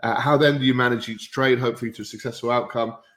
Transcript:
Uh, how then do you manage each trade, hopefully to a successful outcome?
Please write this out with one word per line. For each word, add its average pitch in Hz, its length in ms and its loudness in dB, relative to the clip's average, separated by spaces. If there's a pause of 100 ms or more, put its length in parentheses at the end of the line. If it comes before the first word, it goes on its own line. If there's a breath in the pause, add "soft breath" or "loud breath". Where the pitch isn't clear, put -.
Uh, 113 180 0
how 143 160 2
then 143 220 4
do 131 80 0
you 127 80 4
manage 123 340 0
each 110 240 -12
trade, 131 280 2
hopefully 117 340 -4
to - 80 -14
a 104 40 -12
successful 117 460 -6
outcome? 117 460 -2 (200 soft breath)